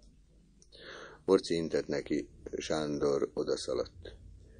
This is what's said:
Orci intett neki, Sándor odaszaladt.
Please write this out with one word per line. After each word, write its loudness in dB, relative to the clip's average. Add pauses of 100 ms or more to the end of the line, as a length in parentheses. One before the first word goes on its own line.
(1300)
Orci 6
intett 2
neki, -2 (280)
Sándor 2
odaszaladt. -2 (440)